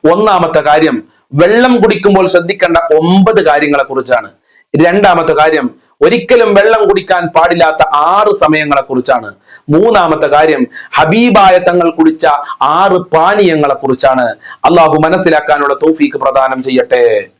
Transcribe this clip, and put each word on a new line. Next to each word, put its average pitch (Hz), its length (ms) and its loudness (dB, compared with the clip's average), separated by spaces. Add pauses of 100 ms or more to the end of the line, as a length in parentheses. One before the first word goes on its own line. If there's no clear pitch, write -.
(120)
ഒന്നാമത്തെ 175 480 0
കാര്യം, 147 420 0 (320)
വെള്ളം 226 480 2
കുടിക്കുമ്പോൾ 196 440 0
ശ്രദ്ധിക്കേണ്ട 175 500 -2 (220)
ഒമ്പത് 190 480 2
കാര്യങ്ങളെ 147 380 0
കുറിച്ചാണ്. 127 460 -4 (560)
രണ്ടാമത്തെ 170 460 0
കാര്യം, 151 380 0 (320)
ഒരിക്കലും 233 520 0
വെള്ളം 214 340 2
കുടിക്കാൻ 180 380 -2
പാടില്ലാത്ത 160 680 0
ആറ് 190 400 0
സമയങ്ങളെ 151 480 0
കുറിച്ചാണ്. 123 520 -4 (360)
മൂന്നാമത്തെ 170 560 0
കാര്യം, 147 400 0 (280)
ഹബീബായ 196 640 2
തങ്ങൾ 175 320 0
കുടിച്ച 160 360 0 (360)
ആറ് 180 360 0
പാനീയങ്ങളെ 165 760 0
കുറിച്ചാണ്. 131 600 -2 (300)
അല്ലാഹു 156 400 2
മനസ്സിലാക്കാനുള്ള 156 720 -2
തൗഫീക്ക് 151 440 -2
പ്രദാനം 131 440 -2
ചെയ്യട്ടെ. 120 640 0 (120)